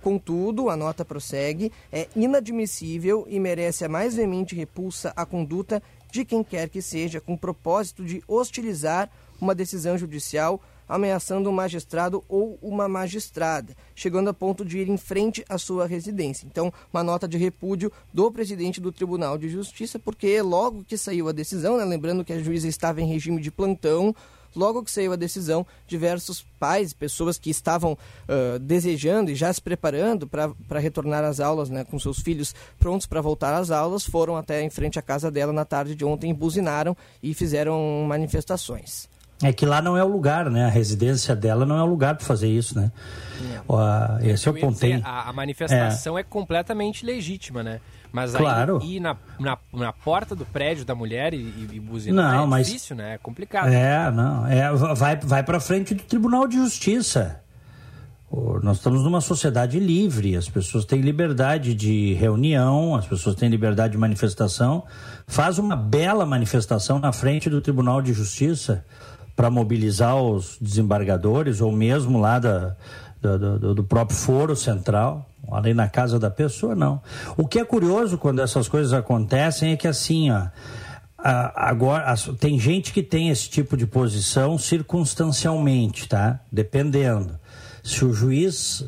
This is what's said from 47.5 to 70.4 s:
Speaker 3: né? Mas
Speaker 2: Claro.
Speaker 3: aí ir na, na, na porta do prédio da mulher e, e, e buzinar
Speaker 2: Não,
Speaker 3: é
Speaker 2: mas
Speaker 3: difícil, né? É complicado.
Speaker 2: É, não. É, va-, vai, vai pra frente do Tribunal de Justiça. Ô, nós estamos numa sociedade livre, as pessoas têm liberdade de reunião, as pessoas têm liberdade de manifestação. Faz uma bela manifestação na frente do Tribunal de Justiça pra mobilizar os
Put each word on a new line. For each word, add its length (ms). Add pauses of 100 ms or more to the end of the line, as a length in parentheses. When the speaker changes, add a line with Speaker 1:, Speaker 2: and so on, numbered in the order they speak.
Speaker 3:
né? 160 (320)
Mas 240
Speaker 2:
Claro. 460
Speaker 3:
aí 160
ir 40
na, 140 (240)
na, 200 (160)
na 180
porta 420
do 120
prédio 400
da 80
mulher 400
e, 20
e, 380
e 40
buzinar 560
Speaker 2:
Não, 100
Speaker 3:
é 20
Speaker 2:
mas 220
Speaker 3:
difícil, 280
né? 200
É 20
complicado. 500
Speaker 2:
É, 420
não. 360
É, 260
va-, 220
vai, 240
vai 240
pra 180
frente 340
do 80
Tribunal 460
de 80
Justiça. 840 (880)
Ô, 320
nós 160
estamos 260
numa 160
sociedade 580
livre, 560
as 140
pessoas 380
têm 160
liberdade 720
de 400
reunião, 800
as 120
pessoas 300
têm 140
liberdade 420
de 60
manifestação. 880 (420)
Faz 320
uma 180
bela 480
manifestação 760
na 140
frente 380
do 100
Tribunal 400
de 140
Justiça 680 (520)
pra 160
mobilizar 640
os 420